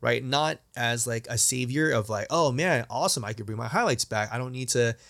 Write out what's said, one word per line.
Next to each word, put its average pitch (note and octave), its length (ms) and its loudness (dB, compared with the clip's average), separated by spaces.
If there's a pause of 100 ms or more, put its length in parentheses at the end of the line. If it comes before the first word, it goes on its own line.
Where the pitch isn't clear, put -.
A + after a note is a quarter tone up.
right? A#2+ 220 2
Not D3 360 0 (160)
as, A#2+ 300 0
like, A#2 240 -4
a A#2 80 -4
savior C3 540 2
of, A2 180 2
like, G#2 220 -2
"Oh D#3 200 4
man, C#3 380 2
awesome, C#3 340 0
I G#2 100 -6
could G#2 120 -10
bring A2 140 -6
my A#2 80 -4
highlights E3+ 380 2
back. G#2+ 260 -2
I A#2 80 -4
don't B2+ 140 -6
need B2+ 160 -6
to A#2 260 2 (140)